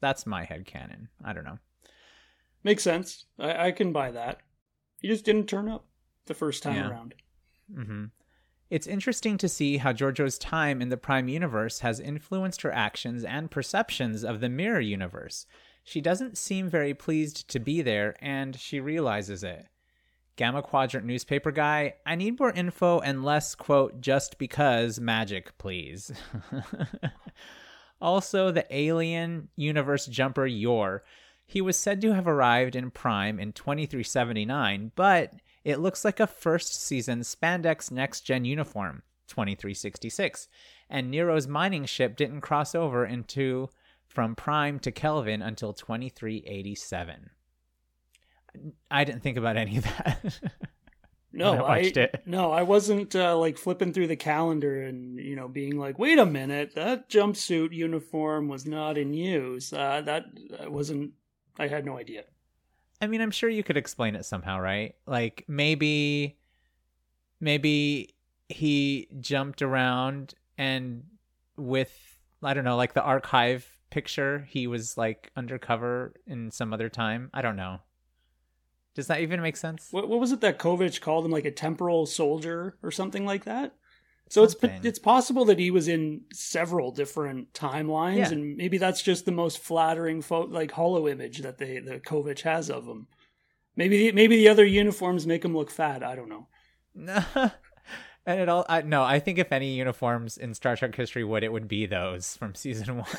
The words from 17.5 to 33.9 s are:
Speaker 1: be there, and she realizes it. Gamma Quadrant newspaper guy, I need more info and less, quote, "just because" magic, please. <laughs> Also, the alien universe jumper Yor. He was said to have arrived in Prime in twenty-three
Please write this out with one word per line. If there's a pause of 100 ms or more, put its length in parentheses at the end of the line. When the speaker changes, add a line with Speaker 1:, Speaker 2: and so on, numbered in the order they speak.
Speaker 1:
be
there,
and
she
realizes
it. (720)
Gamma
Quadrant
newspaper
guy, (100)
I
need
more
info
and
less,
quote,
"just
because"
magic,
please. (400)
<laughs> (1400)
Also,
the (100)
alien
universe
jumper
Yor. (420)
He
was
said
to
have
arrived
in
Prime
in
twenty-three